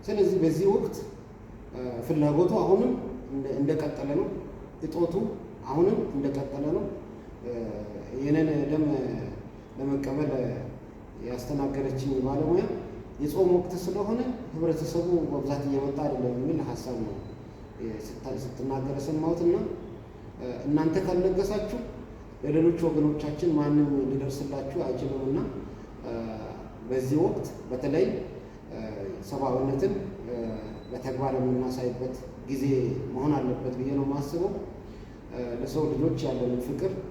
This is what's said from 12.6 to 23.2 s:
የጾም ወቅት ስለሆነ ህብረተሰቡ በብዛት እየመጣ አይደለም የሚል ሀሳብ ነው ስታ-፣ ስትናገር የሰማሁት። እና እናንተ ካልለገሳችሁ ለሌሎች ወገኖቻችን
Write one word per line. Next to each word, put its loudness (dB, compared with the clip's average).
የጾም 4
ወቅት 4
ስለሆነ 0
ህብረተሰቡ 0
በብዛት 0
እየመጣ 0
አይደለም 0
የሚል 0
ሀሳብ -4
ነው -4
ስታ-፣ -8
ስትናገር -4
የሰማሁት። 0
እና 8
እናንተ 4
ካልለገሳችሁ 2
ለሌሎች 4
ወገኖቻችን 2